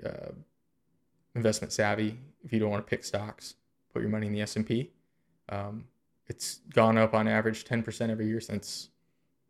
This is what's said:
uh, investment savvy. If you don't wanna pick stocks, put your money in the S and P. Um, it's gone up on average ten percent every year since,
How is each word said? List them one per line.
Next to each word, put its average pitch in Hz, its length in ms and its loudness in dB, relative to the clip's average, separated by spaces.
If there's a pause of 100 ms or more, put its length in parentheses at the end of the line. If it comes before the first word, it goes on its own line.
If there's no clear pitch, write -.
uh, - 260 -10 (1040)
investment 110 380 2
savvy. 107 440 0 (280)
If - 80 -6
you 110 60 4
don't 107 100 2
wanna 104 140 0
pick - 200 -4
stocks, - 520 -6 (380)
put 120 80 -4
your 107 100 0
money 107 160 -2
in 104 60 -2
the 104 80 -2
S 104 140 -6
and 110 100 0
P. 123 260 -2 (580)
Um, 101 360 -8 (420)
it's - 320 -10 (140)
gone 113 240 8
up 110 160 6
on 110 140 4
average 110 360 2
ten 117 200 -2
percent 113 280 -2
every 110 160 0
year 110 140 -2
since, - 480 -8 (600)